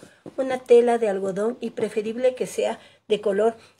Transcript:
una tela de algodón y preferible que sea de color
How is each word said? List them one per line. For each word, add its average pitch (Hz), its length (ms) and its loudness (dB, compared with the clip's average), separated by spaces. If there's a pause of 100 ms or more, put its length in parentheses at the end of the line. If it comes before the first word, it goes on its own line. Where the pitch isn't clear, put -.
(380)
una 262 220 -2
tela 240 400 4
de 220 100 0
algodón 196 500 -2
y 226 120 -8
preferible 226 640 -2
que 254 100 -4
sea 208 340 -4 (280)
de 208 120 0
color 208 380 0 (220)